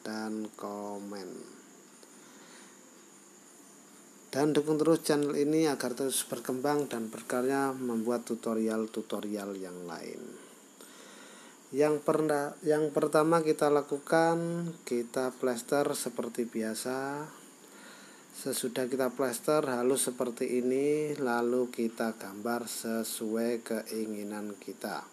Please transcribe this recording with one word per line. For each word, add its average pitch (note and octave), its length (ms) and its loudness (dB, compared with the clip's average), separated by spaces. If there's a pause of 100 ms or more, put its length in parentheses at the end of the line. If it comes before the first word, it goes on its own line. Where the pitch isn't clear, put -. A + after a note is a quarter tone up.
dan A2 560 -6
komen. G2+ 800 -8 (3000)
Dan D3 240 2
dukung D3+ 240 2
terus D#3 320 4
channel D3 320 2
ini D#3 320 4
agar B2 240 -2
terus C3+ 320 -2
berkembang C3 640 0
dan A2+ 160 -4
berkarya B2+ 640 0
membuat A#2+ 560 0
tutorial-tutorial A2 1300 -2
yang F2+ 320 -8
lain. E2 320 -8 (1500)
Yang D3 320 4
perna-, D3+ 640 2
yang D3+ 240 4
pertama D#3 480 6
kita D3+ 320 4
lakukan, E3 960 2 (160)
kita B2 560 -2
plester C#3 560 2
seperti A#2 480 -4
biasa. B2+ 800 -4 (1040)
Sesudah B2+ 580 -2
kita B2+ 240 2
plester C#3 560 2
halus B2+ 400 2
seperti B2 560 0
ini, D3 560 2
lalu A#2+ 560 2
kita A2+ 400 0
gambar A2 560 -6
sesuai A2+ 960 -2
keinginan G#2+ 880 -6
kita. F#2+ 580 -8